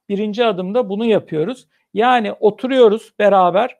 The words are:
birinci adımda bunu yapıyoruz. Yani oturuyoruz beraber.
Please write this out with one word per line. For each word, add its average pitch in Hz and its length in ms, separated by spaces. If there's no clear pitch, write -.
birinci 208 360
adımda 196 440
bunu 202 160
yapıyoruz. 196 640
Yani 226 400
oturuyoruz 220 880
beraber. 196 600